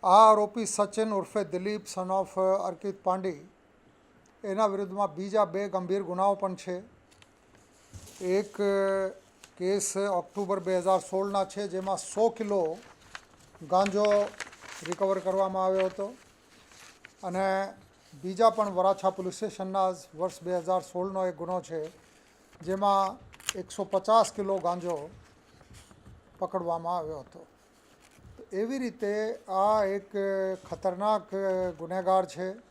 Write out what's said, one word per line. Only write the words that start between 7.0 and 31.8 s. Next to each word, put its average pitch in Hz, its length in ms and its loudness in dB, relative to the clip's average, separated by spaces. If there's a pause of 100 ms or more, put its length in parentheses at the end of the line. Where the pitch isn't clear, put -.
એક 202 200 -4 (1000)
કેસ 190 400 -2
ઓક્ટોબર 196 640 -2
બે 180 220 0
હજાર 190 200 4
સોળના 196 440 -2
છે, 202 220 -8
જેમાં 190 320 -4
સો 220 300 2
કિલો 202 480 -2 (840)
ગાંજો 190 440 2 (760)
રિકવર 190 360 0
કરવામાં 190 460 0
આવ્યો 190 240 2
હતો 202 240 -8 (1080)
અને 190 520 -2 (400)
બીજા 185 380 4
પણ 208 240 0
વરાછા 190 360 4
પોલીસ 185 240 -6
સ્ટેશનના 190 600 -2 (180)
વર્ષ 170 300 -4
બે 180 160 -2
હજાર 180 240 0
સોળનો 185 440 -4
એક 175 80 -4
ગુનો 170 260 -6
છે, 160 300 -8 (680)
જેમાં 196 560 2 (380)
એકસો 190 300 -8
પચાસ 202 460 4
કિલો 196 280 -2
ગાંજો 170 500 -4 (1300)
પકડવામાં 170 580 -4
આવ્યો 156 260 -8
હતો. - 180 -20 (960)
તો - 80 -20 (100)
એવી 226 260 -2
રીતે 220 600 -4 (240)
આ 214 200 4 (120)
એક 202 120 -6 (560)
ખતરનાક 202 640 0 (520)
ગુનેગાર 185 480 2